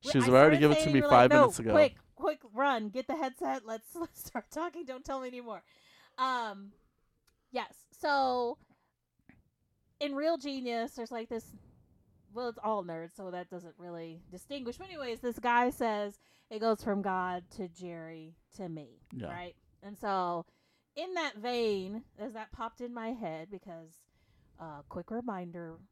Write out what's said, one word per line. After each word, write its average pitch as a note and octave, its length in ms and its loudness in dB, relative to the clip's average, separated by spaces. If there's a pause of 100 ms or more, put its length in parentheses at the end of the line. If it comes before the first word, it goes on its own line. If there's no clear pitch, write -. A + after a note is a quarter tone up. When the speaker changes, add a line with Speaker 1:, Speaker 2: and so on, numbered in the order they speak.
Speaker 1:
Wait, - 80 -4
Speaker 2:
She's B2+ 120 6
Speaker 1:
I A#2+ 40 6
Speaker 2:
already C#3 280 10
Speaker 1:
started C#3 40 4
Speaker 2:
given D3 120 8
it D3 80 4
Speaker 1:
saying, - 80 0
Speaker 2:
to C#3+ 40 2
me C#3 60 6
Speaker 1:
you B2 60 4
were - 60 2
Speaker 2:
five B2 200 10
Speaker 1:
like, - 60 8
"No, - 60 10
Speaker 2:
minutes A3+ 160 4
ago. A2+ 140 0
Speaker 1:
quick, D4+ 240 6 (180)
quick, D4+ 260 -4 (140)
run, A#3+ 360 0
get B3+ 180 -6
the B3 80 -2
headset, C4 500 -6
let's, A3 240 -10
<laughs> - 40 -20
let's E4+ 320 -10
start - 240 -10
talking, D#4+ 360 -8
don't B3+ 180 -12
tell C4+ 160 -6
me B3+ 80 -8
anymore." A#3+ 340 -12 (540)
Um, A3 560 -4 (800)
yes, A#3+ 220 -6 (280)
so C4 560 2 (1400)
in C#4+ 140 -4
Real D#4 240 0
Genius, B3 540 -4
there's, A#3 180 -10
like, A#3 180 -8
this, A3+ 160 -6 (880)
well, A#3+ 160 -6
it's A3+ 140 -10
all G#3 220 -2
nerds, E3 320 -10
so F#3+ 140 -10
that F3+ 200 -8
doesn't E3+ 280 -14
really E3+ 420 -12 (100)
distinguish. B3 480 -10
But F#4+ 100 -16
anyways, C4 320 -8
this A#3+ 180 -4
guy A#3+ 320 4
says, G#3 480 -2 (320)
"It G#3+ 100 -8
goes A3 240 2
from G3+ 180 0
God F#3 420 -2 (120)
to G3 120 -8
Jerry E3 680 -14 (240)
to F#3 100 -8
me," D3+ 320 -12 (160)
Speaker 2:
Yeah. G#2+ 160 -6
Speaker 1:
right? F3 240 -12 (260)
And G3+ 160 -14
so F3+ 460 0 (500)
in F#4 200 -8
that D4+ 220 -4
vein, G#3+ 680 -2 (140)
as G#3+ 160 -10
that A3 180 -14
popped A#3 300 -10
in A#3+ 100 -8
my A3+ 200 -8
head, E3+ 380 -8
because, E3 520 -16 (580)
uh, D3+ 300 -14
quick F3 200 -10
reminder F3 680 -8 (140)